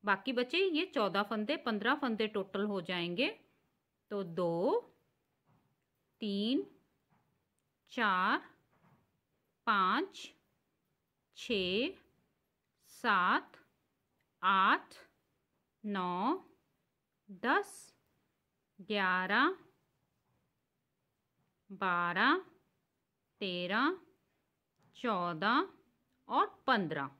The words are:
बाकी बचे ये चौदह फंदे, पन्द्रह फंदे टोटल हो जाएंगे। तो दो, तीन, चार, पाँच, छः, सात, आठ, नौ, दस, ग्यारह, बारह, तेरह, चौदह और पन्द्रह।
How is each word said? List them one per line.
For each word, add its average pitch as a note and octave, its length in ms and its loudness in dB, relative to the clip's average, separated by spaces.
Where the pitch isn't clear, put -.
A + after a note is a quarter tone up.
बाकी G3+ 300 0
बचे B3 240 -2
ये E4+ 180 0
चौदह G3+ 380 0
फंदे, G#3+ 340 -4
पन्द्रह A3+ 380 0
फंदे A3+ 320 -2
टोटल G3 380 -4
हो G3+ 160 -4
जाएंगे। F3 460 -2
तो G3+ 120 -4
दो, F3 560 0
तीन, A3 440 -2
चार, G#3 500 2
पाँच, G#3+ 640 0
छः, G#3 560 -2
सात, G#3 540 2
आठ, G3 540 2
नौ, G3+ 640 -2
दस, E4 260 2
ग्यारह, G3 760 0
बारह, F#3 680 2
तेरह, G3+ 560 -2
चौदह G3+ 680 0
और C#4+ 180 2
पन्द्रह। D#3 420 0